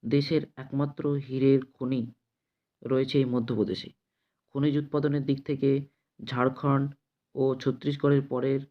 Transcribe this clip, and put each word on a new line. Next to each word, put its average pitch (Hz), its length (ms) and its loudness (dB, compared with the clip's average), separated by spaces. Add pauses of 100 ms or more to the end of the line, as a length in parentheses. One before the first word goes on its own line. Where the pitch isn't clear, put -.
দেশের 143 400 0 (120)
একমাত্র 139 480 -4 (220)
হীরের 131 360 4 (140)
খনি 127 260 -2 (800)
রয়েছে 131 380 -2
এই 131 140 4
মধ্যপ্রদেশে। 113 560 -2 (600)
খনিজ 139 280 0
উৎপাদনের 147 480 0
দিক 135 200 0
থেকে 139 240 0 (500)
ঝাড়খণ্ড 135 680 0 (480)
ও 135 80 0 (120)
ছত্তিশগড়ের 143 760 0
পরের 135 280 0 (120)